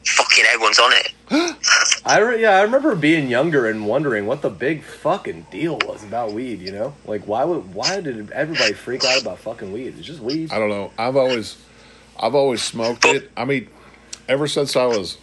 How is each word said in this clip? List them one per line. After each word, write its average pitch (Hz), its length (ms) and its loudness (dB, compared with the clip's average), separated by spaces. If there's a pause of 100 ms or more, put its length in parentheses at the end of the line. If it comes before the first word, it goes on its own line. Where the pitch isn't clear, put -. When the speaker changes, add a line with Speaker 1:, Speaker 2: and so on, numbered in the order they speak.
Speaker 1:
fucking - 400 4
everyone's 113 340 4
on 123 140 6
it. - 180 2 (200)
Speaker 2:
<gasps> 330 240 0 (500)
I 131 140 6
re-, 226 220 2
yeah, 208 160 6
I 196 40 6
remember 262 340 2
being 151 340 2
younger 131 380 2
and 107 200 -2
wondering 117 400 0
what 143 140 -2
the 131 80 -2
big 143 340 -4
fucking 107 640 -6
deal 143 360 -4
was - 180 -12
about 107 300 -6
weed, 117 260 -8
you 92 120 -12
know? 113 220 -6 (120)
Like, 107 200 -6
why 113 200 0
would, 113 280 -4
why 170 280 -6
did 110 300 -10
everybody 131 420 -2
freak 127 320 -6
out 131 160 0
about 95 180 -10
fucking 110 320 -10
weed? 117 260 -10
It's - 80 -16
just - 140 -16
weed. 151 320 -6
Speaker 3:
I 107 80 -2
don't 107 100 0
know. 101 300 -6
I've 123 160 -2
always, 127 420 0 (640)
I've 117 160 0
always 135 260 4
smoked 117 420 -2
Speaker 1:
But 143 120 4
Speaker 3:
it. - 220 -6
I 117 80 -4
mean, 135 240 -2 (580)
ever 143 200 0
since 143 280 -2
I 127 100 4
was 104 380 -2